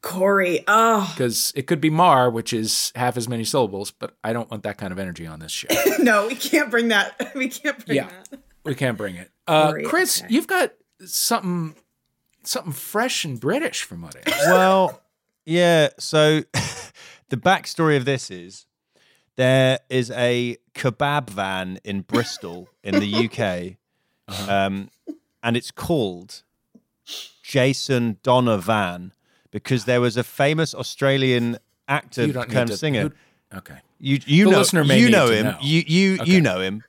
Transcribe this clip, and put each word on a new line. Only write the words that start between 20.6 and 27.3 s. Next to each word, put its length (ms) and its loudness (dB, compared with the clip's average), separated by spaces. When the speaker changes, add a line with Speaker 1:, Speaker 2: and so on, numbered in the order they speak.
Speaker 3:
kebab 540 -2
van 540 -6
in 180 -6
Bristol 680 -6
in 160 0
the 80 -2
U 220 -2
K, 480 -6
Speaker 2:
<laughs> 240 -20
Uh-huh. 240 -8
Speaker 3:
um, 220 -6
and 140 0
it's 140 -8
called 720 -6